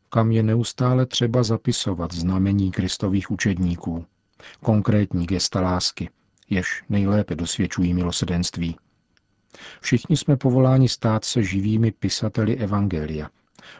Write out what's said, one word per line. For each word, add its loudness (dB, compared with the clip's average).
kam 2
je 2
neustále 2
třeba 0
zapisovat -2
znamení 2
Kristových -2
učedníků, -2
konkrétní 2
gesta -2
lásky, -2
jež -4
nejlépe 0
dosvědčují -2
milosedenství. -2
Všichni 0
jsme 2
povoláni 4
stát -2
se 0
živými 0
pisateli -2
evangelia, -2